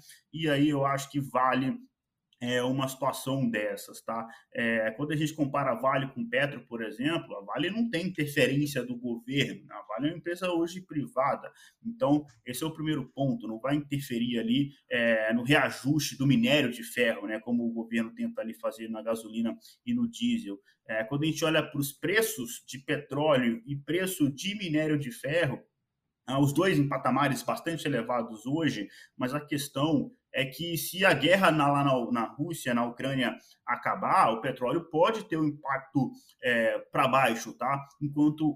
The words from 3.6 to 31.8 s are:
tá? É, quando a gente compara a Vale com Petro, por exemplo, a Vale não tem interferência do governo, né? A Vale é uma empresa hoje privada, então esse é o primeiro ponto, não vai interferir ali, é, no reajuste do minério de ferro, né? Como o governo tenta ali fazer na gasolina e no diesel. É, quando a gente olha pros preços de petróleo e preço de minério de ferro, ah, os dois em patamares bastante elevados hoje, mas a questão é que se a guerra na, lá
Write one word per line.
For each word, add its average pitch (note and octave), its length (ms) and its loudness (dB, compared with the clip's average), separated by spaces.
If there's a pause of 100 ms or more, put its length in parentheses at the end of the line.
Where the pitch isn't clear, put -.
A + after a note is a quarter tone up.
tá? A2+ 280 -6 (260)
É, A2+ 380 0
quando D3 200 -4
a D#3 40 0
gente D3+ 180 0
compara C#3+ 380 0
a A#2 40 2
Vale C3+ 340 2
com A#2 200 -6
Petro, C#3 380 0
por A#2 160 -6
exemplo, C3+ 520 -2
a G2+ 100 -8
Vale C#3 260 -2
não A#3 180 0
tem E3+ 160 -2
interferência C#3+ 800 0
do B2 120 -8
governo, A#2+ 720 -4
né? G#2+ 80 -18
A G#2 140 -12
Vale B2 220 -2
é - 20 -6
uma F3 80 -8
empresa F3+ 320 -4
hoje F3 300 -2
privada, C3 720 -4 (320)
então C#3 440 2 (180)
esse B2 180 -6
é D#3+ 40 -2
o - 80 -8
primeiro D3+ 400 -2
ponto, B2+ 320 0
não A2 120 -8
vai C#3 140 0
interferir B2 640 -2
ali, B2+ 320 2 (180)
é, A2+ 460 2
no B2 80 2
reajuste C#3+ 760 2
do D3 120 2
minério B2+ 440 6
de - 120 -10
ferro, A2 420 0
né? A2 140 -4
Como A#2+ 280 -2
o A2+ 60 -4
governo A2+ 400 -2
tenta A#2 280 -6
ali A2 120 -6
fazer A2+ 340 -6
na A2 140 -6
gasolina A2+ 560 -2 (260)
e A#2+ 120 -2
no A#2+ 120 0
diesel. G#2+ 520 -2 (280)
É, A2+ 160 -2
quando C#3+ 200 -2
a - 20 2
gente D#3+ 180 -2
olha D#3 200 2
pros C#3+ 280 -4
preços F3+ 760 -2
de C3 100 -12
petróleo C3+ 880 0
e C#3 100 -6
preço F3+ 560 0
de G3 220 -6
minério D#3 460 0
de B2 120 -6
ferro, C#3+ 480 -2 (680)
ah, C#3 120 0
os C#3+ 140 4
dois E3+ 240 4
em C#3+ 100 4
patamares C3 540 0
bastante D#3 460 -4
elevados A#2 580 -4
hoje, C3+ 420 -2 (300)
mas B2+ 160 -4
a D3 100 -4
questão C#3+ 680 0 (200)
é C3+ 140 0
que E3 320 -6
se F3+ 260 -4
a F3+ 100 8
guerra E3+ 380 6
na, C#3+ 160 4
lá C#3+ 160 4